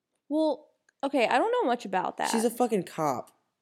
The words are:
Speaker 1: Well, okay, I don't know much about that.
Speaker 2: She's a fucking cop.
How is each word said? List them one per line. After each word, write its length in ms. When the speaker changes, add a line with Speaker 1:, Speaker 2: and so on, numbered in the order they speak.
Speaker 1:
Well, 380
okay, 240
I 100
don't 140
know 180
much 160
about 320
that. 140
Speaker 2:
She's 140
a 40
fucking 340
cop. 460